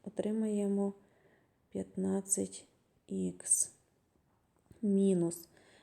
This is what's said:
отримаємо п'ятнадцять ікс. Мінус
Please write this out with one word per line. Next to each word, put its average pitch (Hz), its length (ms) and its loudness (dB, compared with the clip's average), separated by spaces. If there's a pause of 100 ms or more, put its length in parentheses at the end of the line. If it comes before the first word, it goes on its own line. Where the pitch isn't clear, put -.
отримаємо 202 880 0 (800)
п'ятнадцять - 920 -4 (420)
ікс. - 640 -2 (1080)
Мінус 196 680 2 (360)